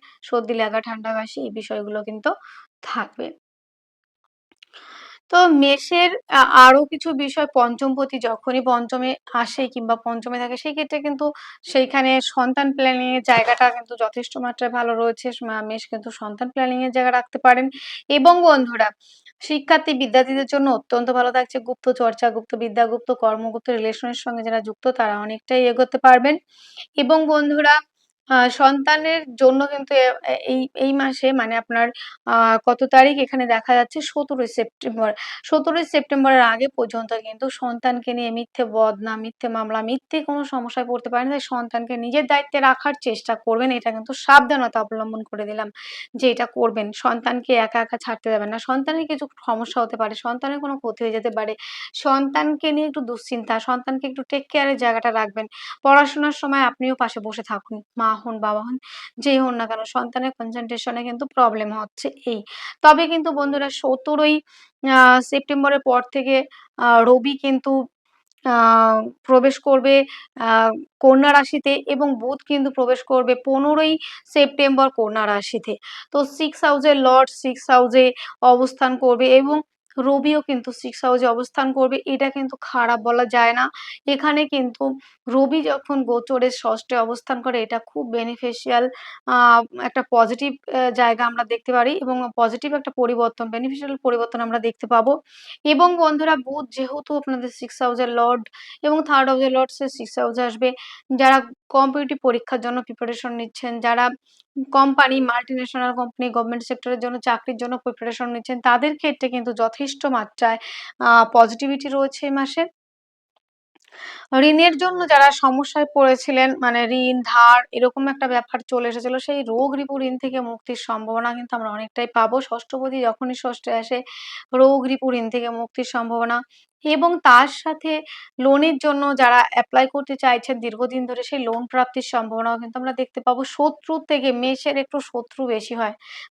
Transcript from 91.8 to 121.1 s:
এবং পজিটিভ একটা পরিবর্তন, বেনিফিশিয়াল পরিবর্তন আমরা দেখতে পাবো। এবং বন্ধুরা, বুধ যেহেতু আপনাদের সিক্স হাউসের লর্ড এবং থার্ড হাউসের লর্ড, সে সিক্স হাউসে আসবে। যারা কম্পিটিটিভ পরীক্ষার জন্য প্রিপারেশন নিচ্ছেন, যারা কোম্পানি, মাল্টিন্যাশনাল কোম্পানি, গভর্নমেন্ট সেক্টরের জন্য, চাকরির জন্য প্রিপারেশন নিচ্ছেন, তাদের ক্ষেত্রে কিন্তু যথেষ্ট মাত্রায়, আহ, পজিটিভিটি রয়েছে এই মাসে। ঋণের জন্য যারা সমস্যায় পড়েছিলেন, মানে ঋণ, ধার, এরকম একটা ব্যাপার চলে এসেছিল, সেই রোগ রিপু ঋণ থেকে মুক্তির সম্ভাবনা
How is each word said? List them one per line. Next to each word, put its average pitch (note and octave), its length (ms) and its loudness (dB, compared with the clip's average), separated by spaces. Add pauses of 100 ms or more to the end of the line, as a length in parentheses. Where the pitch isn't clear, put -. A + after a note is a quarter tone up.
এবং B3+ 380 -6
পজিটিভ A#3+ 380 -2
একটা C#4+ 220 -6
পরিবর্তন, A#3 540 -2
বেনিফিশিয়াল C4+ 460 -8
পরিবর্তন A#3+ 440 -2
আমরা A#3 180 -4
দেখতে A3+ 280 -6
পাবো। A#3 260 2 (520)
এবং F4 320 4
বন্ধুরা, D#4 400 2
বুধ C4+ 340 -10
যেহেতু C#4 460 -8
আপনাদের C4 320 -6
সিক্স - 340 -12
হাউসের B3 260 0
লর্ড A#3+ 340 0 (400)
এবং D4+ 200 2
থার্ড C#4 260 2
হাউসের C4 240 0
লর্ড, C4 180 0
সে C#4 180 -8
সিক্স A#3 300 -12
হাউসে A#3+ 240 -4
আসবে। A#3+ 260 -2 (480)
যারা C4+ 220 6 (300)
কম্পিটিটিভ C4+ 540 0
পরীক্ষার A#3+ 380 -2
জন্য A#3+ 220 -6
প্রিপারেশন A#3 500 -10
নিচ্ছেন, A#3 480 -10
যারা A#3 240 2 (680)
কোম্পানি, C4+ 480 4
মাল্টিন্যাশনাল B3 720 -4
কোম্পানি, B3 360 -6
গভর্নমেন্ট A#3 340 -4
সেক্টরের B3+ 340 -6
জন্য, B3 200 -8
চাকরির A#3 380 -4
জন্য A#3+ 220 -8
প্রিপারেশন A#3 520 -8
নিচ্ছেন, A#3+ 300 -8
তাদের B3+ 360 2
ক্ষেত্রে C#4+ 320 -4
কিন্তু A#3+ 240 -6
যথেষ্ট A#3 540 -4
মাত্রায়, A3+ 520 -2 (400)
আহ, A#3 340 6
পজিটিভিটি C4+ 560 2
রয়েছে C4+ 380 -4
এই C#4 60 -4
মাসে। C#4 300 -4 (1800)
ঋণের D#4 360 6
জন্য F4+ 320 -2
যারা C#4+ 220 8
সমস্যায় C#4 640 0
পড়েছিলেন, C4 640 4
মানে A#3+ 260 0
ঋণ, B3+ 420 -2
ধার, A#3+ 360 8 (100)
এরকম B3+ 360 -2
একটা C#4 200 -4
ব্যাপার A#3+ 400 -4
চলে A#3+ 200 -2
এসেছিল, B3 300 -6
সেই C#4+ 240 -6
রোগ B3 320 -2
রিপু C#4 260 -6
ঋণ B3+ 180 -6
থেকে C4 220 -6
মুক্তির A#3 360 -10
সম্ভাবনা A3+ 580 -6